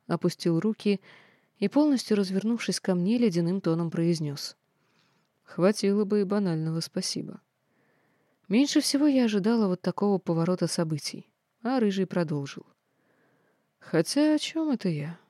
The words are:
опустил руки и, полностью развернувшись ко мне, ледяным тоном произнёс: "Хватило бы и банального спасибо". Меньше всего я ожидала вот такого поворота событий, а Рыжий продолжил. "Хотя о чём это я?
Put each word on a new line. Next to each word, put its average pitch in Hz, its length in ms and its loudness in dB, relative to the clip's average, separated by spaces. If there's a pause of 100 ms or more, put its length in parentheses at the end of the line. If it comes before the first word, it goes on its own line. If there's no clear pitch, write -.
опустил 170 520 -2
руки 208 400 -2 (580)
и, 202 100 -2
полностью 277 500 2
развернувшись 196 640 -2
ко 185 160 -2
мне, 185 220 0
ледяным 185 440 0
тоном 165 300 -2
произнёс: 160 640 -2 (880)
"Хватило 202 640 0
бы 208 160 2
и - 20 0
банального 165 560 -2
спасибо". - 600 -8 (1040)
Меньше 277 340 4
всего 285 260 2
я 262 180 4
ожидала 214 420 2
вот 180 140 -2
такого 196 360 0
поворота 175 500 0
событий, 160 640 -4 (320)
а 254 180 -2
Рыжий 190 280 2
продолжил. 151 580 -4 (1120)
"Хотя 285 540 0
о 302 60 2
чём 320 320 -4
это 220 180 -2
я? 156 300 -6 (100)